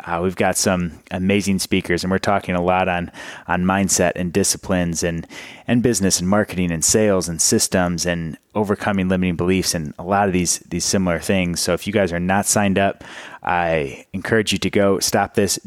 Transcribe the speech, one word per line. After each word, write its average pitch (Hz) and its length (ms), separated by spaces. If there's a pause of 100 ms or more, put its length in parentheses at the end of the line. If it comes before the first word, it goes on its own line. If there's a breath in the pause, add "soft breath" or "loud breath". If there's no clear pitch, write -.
Uh, 85 180
we've 92 140
got 95 220
some 87 420 (120)
amazing 95 480
speakers, 90 440
and 92 80
we're 95 60
talking 95 380
a 90 60
lot 92 280
on, 87 200 (380 loud breath)
on 90 160
mindset 92 520
and 87 180
disciplines 90 680
and, 85 220 (400 loud breath)
and 120 160
business 107 380
and 90 80
marketing 92 440
and 82 120
sales 98 460
and 82 120
systems 90 640
and 85 320 (160)
overcoming 101 540
limiting 92 280
beliefs 90 400
and 78 240
a 85 40
lot 101 240
of 90 60
these, 90 260 (100)
these 87 160
similar 90 340
things. 90 400
So 90 140
if - 140
you 101 60
guys 98 180
are 85 80
not 95 260
signed 101 340
up, 98 240 (400 loud breath)
I 82 680
encourage 101 380
you 98 80
to 95 100
go 98 300
stop - 360
this, 101 320